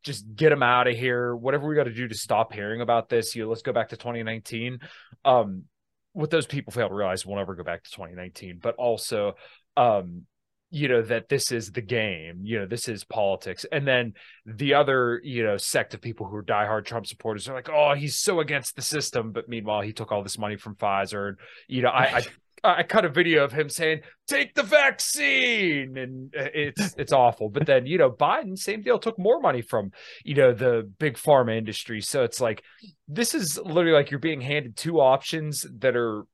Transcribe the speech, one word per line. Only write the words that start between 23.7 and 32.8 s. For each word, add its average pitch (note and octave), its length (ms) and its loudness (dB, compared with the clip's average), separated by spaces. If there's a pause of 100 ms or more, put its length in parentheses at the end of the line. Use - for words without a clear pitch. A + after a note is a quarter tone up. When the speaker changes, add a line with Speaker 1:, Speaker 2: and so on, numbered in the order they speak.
Speaker 1:
"Take C#4+ 280 -2
the C#4 100 2
vaccine." A#3+ 1300 2
And, C3 380 -10
uh, C3+ 180 -4
it's, D#3 460 -4
it's C#3+ 140 -2
awful. A#2+ 360 4
But C#3 180 0
then, C3 200 4
you E3 100 -2
know, C#3 140 6
Biden, F#3+ 480 -2
same G#3+ 240 -6
deal, A#3 160 2
took A3+ 200 -4
more A#3 220 2
money C3+ 220 2
from, G2+ 300 -2 (320)
you D3 100 -6
know, C3+ 180 8
the A2+ 460 2
big D3 180 -2
pharma B2 400 4
industry. A2 440 -6
So C3 240 0
it's - 160 -4
like, A2 240 -2 (420)